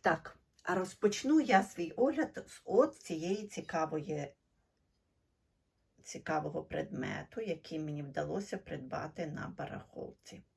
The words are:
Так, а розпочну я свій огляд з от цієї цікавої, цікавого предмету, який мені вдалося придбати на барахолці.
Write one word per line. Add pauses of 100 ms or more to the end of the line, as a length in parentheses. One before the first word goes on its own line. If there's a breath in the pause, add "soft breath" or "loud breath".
Так, (240)
а
розпочну
я
свій
огляд
з
от
цієї
цікавої, (1700)
цікавого
предмету,
який
мені
вдалося
придбати
на
барахолці. (140)